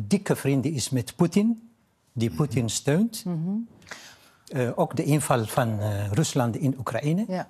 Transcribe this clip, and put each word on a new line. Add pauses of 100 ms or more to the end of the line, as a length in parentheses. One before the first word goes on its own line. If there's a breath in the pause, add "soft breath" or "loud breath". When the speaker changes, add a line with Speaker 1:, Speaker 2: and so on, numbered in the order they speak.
Speaker 1:
dikke
vrienden
is
met
Poetin, (420)
die
Speaker 2:
Mhm.
Speaker 1:
Poetin
steunt.
Speaker 3:
Mhm. (1120 loud breath)
Speaker 1:
Eh,
ook
de
inval
van,
eh,
Rusland
in
Oekraïne.
Speaker 3:
Ja.